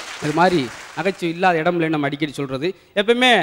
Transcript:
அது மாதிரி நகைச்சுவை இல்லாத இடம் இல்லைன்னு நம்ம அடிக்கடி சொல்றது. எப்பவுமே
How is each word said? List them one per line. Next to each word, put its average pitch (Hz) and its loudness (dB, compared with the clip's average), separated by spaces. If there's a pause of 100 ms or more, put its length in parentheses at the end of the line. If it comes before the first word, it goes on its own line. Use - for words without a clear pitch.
(240)
அது 151 -2
மாதிரி 170 2 (260)
நகைச்சுவை 170 -4
இல்லாத 175 2
இடம் 170 0
இல்லைன்னு 160 0
நம்ம 151 0
அடிக்கடி 143 -4
சொல்றது. 135 -6 (200)
எப்பவுமே 240 2 (120)